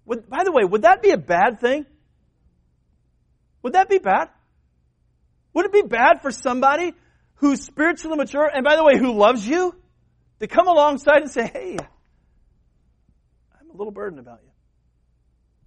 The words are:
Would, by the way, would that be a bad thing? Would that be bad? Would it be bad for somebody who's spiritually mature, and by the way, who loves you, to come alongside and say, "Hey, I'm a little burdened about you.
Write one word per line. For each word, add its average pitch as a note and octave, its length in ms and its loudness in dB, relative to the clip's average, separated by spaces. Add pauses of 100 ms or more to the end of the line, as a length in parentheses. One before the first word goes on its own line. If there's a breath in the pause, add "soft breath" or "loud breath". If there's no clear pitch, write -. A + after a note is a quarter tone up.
Would, A#3 220 -10
by D4+ 160 -4
the F#4 80 -2
way, B3 100 4
would G3+ 200 0
that F4+ 200 6
be G4 100 4
a A#3+ 60 0
bad F#3 420 -2
thing? C#4 260 -4 (1800)
Would C4 100 -8
that F#4+ 160 0
be G4 100 0
bad? G#3+ 300 -2 (1300)
Would F4 100 0
it G4 80 -6
be G#4 100 4
bad B3 380 2
for C4+ 100 -6
somebody C4+ 640 -2 (420)
who's C#4 280 -2
spiritually D#4+ 540 -4
mature, C#4+ 280 -2
and C#4 160 -4
by D4+ 140 2
the D#4+ 80 0
way, C4 140 6
who B3 160 -2
loves G#3 340 2
you, F4+ 260 -2 (680)
to A3 60 -10
come F4 220 0
alongside D4 540 2
and C#4+ 80 -12
say, A#3 160 -6
"Hey, C#4+ 320 -12 (1800)
I'm D#4+ 120 -20
a - 20 -20
little G#3+ 200 -12
burdened F#3+ 280 -12
about A#2 220 -20
you. - 80 -20 (1160)